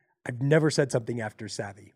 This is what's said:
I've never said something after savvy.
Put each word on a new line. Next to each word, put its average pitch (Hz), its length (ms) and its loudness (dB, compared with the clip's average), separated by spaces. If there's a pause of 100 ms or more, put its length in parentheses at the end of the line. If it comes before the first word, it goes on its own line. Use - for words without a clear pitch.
(260)
I've 120 160 -6
never 151 280 4
said 139 220 0
something 120 300 -2
after 107 260 -10
savvy. 101 480 -12